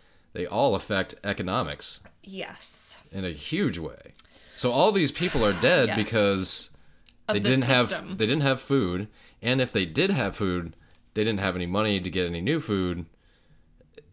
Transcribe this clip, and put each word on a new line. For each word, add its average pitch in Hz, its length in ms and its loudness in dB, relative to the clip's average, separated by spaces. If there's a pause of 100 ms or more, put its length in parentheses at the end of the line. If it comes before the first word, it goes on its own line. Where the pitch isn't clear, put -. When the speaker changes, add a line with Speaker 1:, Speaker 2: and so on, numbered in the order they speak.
(340)
Speaker 1:
they 90 120 -6
all 113 300 2
affect 95 480 -2
economics. 95 760 -4 (220)
Speaker 2:
Yes. - 720 -10 (140)
Speaker 1:
In 95 140 -6
a 87 60 -4
huge 107 480 -2
way. - 340 -12 (420)
So 123 160 0
all 165 200 6
these 190 200 2
people 156 340 0
are 101 80 4
dead 123 360 4
Speaker 2:
Yes. - 80 -2
Speaker 1:
because 101 760 0 (560)
Speaker 2:
Of 214 60 0
Speaker 1:
they 208 60 2
Speaker 2:
the 202 100 0
Speaker 1:
didn't 131 160 4
have, 123 240 4
Speaker 2:
system. 95 280 -8
Speaker 1:
they 110 80 0
didn't 143 180 2
have 135 180 2
food, 104 460 0 (340)
and 127 200 0
if 123 100 -2
they 95 140 2
did 147 260 0
have 110 240 0
food, 90 400 -2 (380)
they 107 100 0
didn't 107 160 0
have 95 160 0
any 90 100 -4
money 101 340 0
to 87 120 -6
get 90 160 0
any 85 140 -4
new 147 180 0
food. 90 460 -2 (1080)